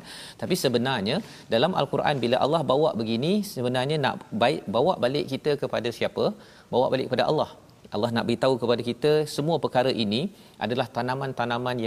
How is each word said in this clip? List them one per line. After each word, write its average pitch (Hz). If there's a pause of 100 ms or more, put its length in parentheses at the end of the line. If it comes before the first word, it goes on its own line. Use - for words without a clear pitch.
(420)
Tapi 117
sebenarnya 120 (400)
dalam 151 (100)
Al-Quran 143
bila 117 (100)
Allah 156 (100)
bawa 147 (120)
begini, 117 (200)
sebenarnya 127
nak - (280)
baik, 143 (140)
bawa 156 (120)
balik 139
kita 147 (120)
kepada 117 (100)
siapa? 110 (480)
Bawa 123
balik 131
kepada 123
Allah. 143 (460)
Allah 110
nak 107
beritahu 135
kepada 117 (100)
kita 151 (240)
semua 151
perkara 127 (120)
ini 107 (440)
adalah 120
tanaman-tanaman 123